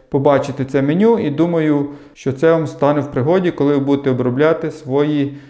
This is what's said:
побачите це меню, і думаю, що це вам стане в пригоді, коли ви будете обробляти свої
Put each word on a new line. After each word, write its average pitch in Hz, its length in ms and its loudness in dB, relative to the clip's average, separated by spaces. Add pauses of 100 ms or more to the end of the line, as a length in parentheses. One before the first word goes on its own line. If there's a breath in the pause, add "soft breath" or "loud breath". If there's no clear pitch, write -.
побачите 135 560 0
це 135 160 -2
меню, 196 380 2
і 151 100 -2
думаю, 151 600 0 (240 loud breath)
що - 200 -6
це 160 180 2
вам 160 160 2
стане 143 340 0
в 135 100 -6
пригоді, 165 400 0
коли 143 220 0
ви 143 60 2
будете 139 320 0
обробляти 143 600 0
свої 143 680 -2 (120)